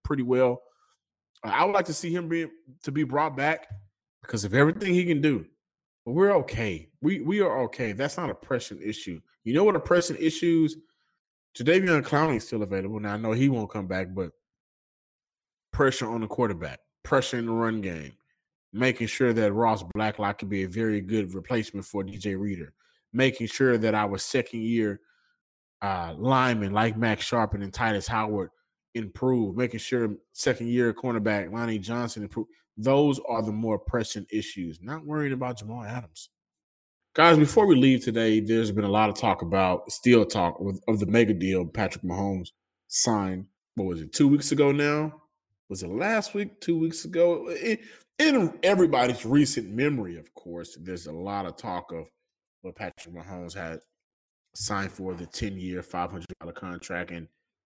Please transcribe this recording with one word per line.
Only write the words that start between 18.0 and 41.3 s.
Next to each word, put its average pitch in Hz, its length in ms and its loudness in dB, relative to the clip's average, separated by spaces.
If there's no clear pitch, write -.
making 120 360 0
sure 123 260 2
that 107 200 2
Ross 110 300 2
Blacklock 104 420 -2
can 98 120 -8
be 98 140 -2
a 95 40 -4
very 104 340 -2
good 98 320 -2
replacement 101 520 -6
for 98 180 -6
D 98 140 -12
J 98 180 -4
Reader, 95 380 -6
making 123 340 0
sure 127 300 2
that 110 180 2
our 101 220 0
second-year, 113 840 -2
uh, 90 360 -4
linemen 120 560 2
like 110 240 2
Max 113 260 0
Sharpen 104 400 -2
and 98 80 -10
Tytus 110 360 -2
Howard 107 420 -4
improve, 113 640 -2
making 117 240 -2
sure 117 360 -2
second-year 120 600 0
cornerback 107 580 -2
Lonnie 113 280 -4
Johnson 113 440 -6
improve. 107 240 -8
Those 139 460 4
are 117 140 -2
the 110 100 -2
more 107 260 -2
pressing 110 540 -4
issues, 92 500 -6
not 147 240 -10
worrying 147 280 -2
about 123 260 -6
Jamal 113 240 -12
Adams. 107 460 -12
Guys, 165 240 8
before 151 280 6
we 185 100 10
leave 131 300 6
today, 113 340 4
there's 110 320 2
been 104 140 0
a 101 40 0
lot 104 200 4
of 95 60 -4
talk 104 260 0
about, 92 500 0
still 120 320 6
talk 90 380 -2
with, 95 260 -6
of 110 120 2
the 101 60 0
mega 110 280 4